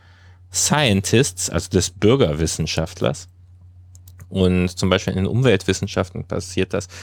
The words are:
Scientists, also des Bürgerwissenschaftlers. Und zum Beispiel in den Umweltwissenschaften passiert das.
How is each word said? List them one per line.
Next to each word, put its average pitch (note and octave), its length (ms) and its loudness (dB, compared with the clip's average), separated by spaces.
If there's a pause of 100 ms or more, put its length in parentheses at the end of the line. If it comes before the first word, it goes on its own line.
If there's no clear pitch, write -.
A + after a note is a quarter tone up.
(540)
Scientists, A2+ 1000 2
also - 180 -4
des F#2 220 0
Bürgerwissenschaftlers. E2 1400 0 (1000)
Und F2+ 480 2
zum F#2+ 120 0
Beispiel F#2+ 220 0
in F#2+ 60 -4
den F#2+ 80 -2
Umweltwissenschaften G2 1000 0
passiert - 460 -4
das. F#2+ 160 -4 (140)